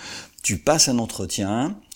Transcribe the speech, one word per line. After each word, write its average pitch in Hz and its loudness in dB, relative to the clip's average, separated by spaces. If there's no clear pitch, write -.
Tu 101 0
passes 156 4
un 120 2
entretien, 110 -2